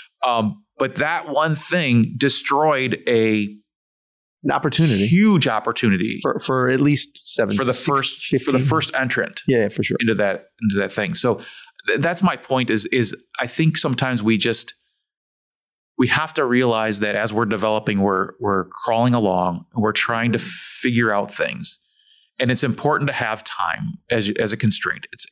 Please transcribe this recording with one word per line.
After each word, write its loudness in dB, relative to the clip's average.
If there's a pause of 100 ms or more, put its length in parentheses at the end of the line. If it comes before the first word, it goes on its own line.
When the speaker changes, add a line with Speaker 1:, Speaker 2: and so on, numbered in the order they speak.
(280)
Speaker 1:
Um, 0 (140)
but -2
that -2
one 2
thing 2
destroyed 0
a 2 (960)
Speaker 2:
An 0
opportunity. 2
Speaker 1:
huge 4
opportunity 0
Speaker 2:
For, -2
for 0
at 2
least 0
seven, 0
Speaker 1:
for 0
the 0
Speaker 2:
six, -2
Speaker 1:
first, -2
for 0
the 2
Speaker 2:
fifteen. 2
Speaker 1:
first 0
entrant -2
Speaker 2:
Yeah, 4
yeah, 0
for -6
sure. -2
Speaker 1:
into 2
that, -2 (120)
into 0
that 0
thing. -2
So 0 (460)
th-, 0
that's 0
my 2
point -2
is, 0
is 0 (240)
I -2
think 0
sometimes -2
we 2
just, -2 (1200)
we 2
have -2
to 0
realize 2
that 0
as -2
we're 0
developing, 0
we're, 0
we're -2
crawling 0
along 0 (100)
and 0
we're 2
trying -2
to 0
figure 0
out -2
things. -6 (600)
And 0
it's 0
important 0
to -4
have -4
time -6 (100)
as, 0
as 0
a -4
constraint. -2
It's, -8